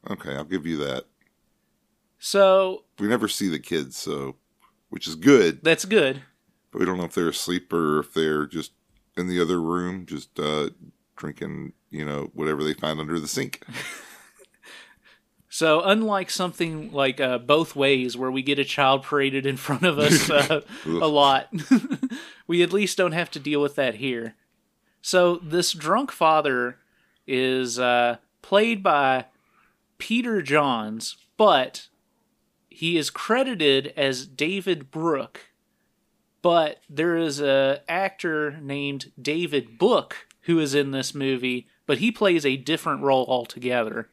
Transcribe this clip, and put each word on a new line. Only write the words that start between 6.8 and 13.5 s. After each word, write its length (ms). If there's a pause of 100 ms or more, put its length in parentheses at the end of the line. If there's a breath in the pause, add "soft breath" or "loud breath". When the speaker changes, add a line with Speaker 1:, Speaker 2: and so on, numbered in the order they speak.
Speaker 1:
we 40
don't 140
know 60
if 100
they're 140
asleep 440
or 280
if 120
they're 340
just 260 (440)
in 120
the 120
other 220
room, 420
just, 360
uh, 300 (440)
drinking, 600 (160)
you 140
know, 300
whatever 300
they 100
find 240
under 220
the 80
sink. 420